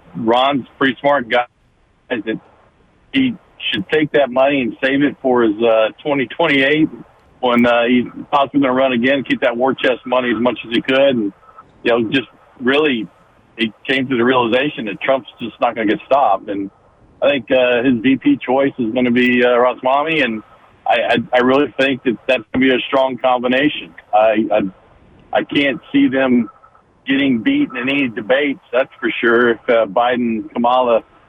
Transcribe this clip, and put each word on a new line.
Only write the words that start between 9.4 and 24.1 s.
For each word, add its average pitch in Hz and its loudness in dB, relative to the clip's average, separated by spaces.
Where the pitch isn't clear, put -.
that 120 0
war 127 0
chest 127 -2
money 123 -2
as 110 -4
much 120 0
as 113 -16
he 113 0
could. 135 2
And, 104 -2
you 120 0
know, 117 0
just 131 -2
really, 131 0
he 113 -4
came 131 -2
to 127 -2
the 117 2
realization 127 0
that 95 -10
Trump's 135 -2
just 110 -12
not 120 -2
gonna 113 -2
get 104 0
stopped. 110 0
And 98 -8
I - 2
think, 139 -4
uh, 123 2
his 127 2
V 131 2
P 143 2
choice 135 -2
is 113 -4
gonna 127 0
be, 123 2
uh, 123 4
Ramaswamy, 135 0
and 110 -4
I, 110 2
I, 120 2
I 127 4
really 131 2
think 135 -2
that 113 -2
that's 127 0
gonna 127 0
be 131 4
a 120 0
strong 131 -2
combination. 127 -2